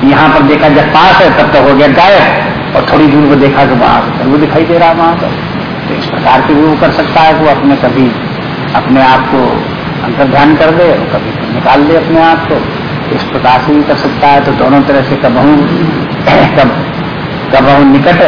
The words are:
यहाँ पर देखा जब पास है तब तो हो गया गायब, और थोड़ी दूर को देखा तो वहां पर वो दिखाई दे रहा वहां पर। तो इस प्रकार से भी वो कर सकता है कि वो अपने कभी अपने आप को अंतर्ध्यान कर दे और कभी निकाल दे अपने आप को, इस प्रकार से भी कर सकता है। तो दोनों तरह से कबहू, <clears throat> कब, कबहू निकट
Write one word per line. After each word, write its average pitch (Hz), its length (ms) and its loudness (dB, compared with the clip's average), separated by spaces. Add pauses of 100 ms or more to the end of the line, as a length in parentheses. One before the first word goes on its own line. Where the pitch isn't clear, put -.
यहाँ 147 240 4
पर 143 140 2
देखा 147 260 2
जब 143 200 2
पास 175 280 2
है 175 220 2
तब - 140 0
तो 143 100 2
हो 139 120 4
गया 143 140 4
गायब, 175 600 2 (260)
और - 160 -2
थोड़ी 156 140 4
दूर 147 220 2
को 143 60 2
देखा 139 300 2
तो 131 100 0
वहां 120 260 0
पर - 260 -4
वो 135 120 0
दिखाई 156 260 0
दे 170 140 0
रहा 165 140 4
वहां 165 220 0
पर। 170 120 -4 (640)
तो - 60 -6
इस - 120 -6
प्रकार 123 340 0
से 151 140 0
भी 147 80 2
वो 156 140 2
कर 131 140 0
सकता 160 300 -2
है 160 140 4
कि 151 60 -2
वो 156 100 2
अपने 135 260 0
कभी 123 340 0 (640)
अपने 127 280 0
आप 131 180 2
को 123 440 -2 (400)
अंतर्ध्यान 143 520 2
कर 160 140 2
दे 170 200 2
और 135 80 0
कभी - 560 -6
निकाल 131 280 0
दे 156 140 2
अपने 160 260 0
आप 160 260 0
को, 165 60 -2 (600)
इस - 60 -6
प्रकार 127 380 0
से 151 120 -2
भी 147 100 2
कर 143 140 -2
सकता - 300 -2
है। 143 180 2
तो 147 80 -2
दोनों 135 300 2
तरह 135 200 0
से 135 140 -4
कबहू, 135 400 2
<clears throat> 160 1000 -2
कब, 127 280 0 (720)
कबहू 139 280 2
निकट 139 440 2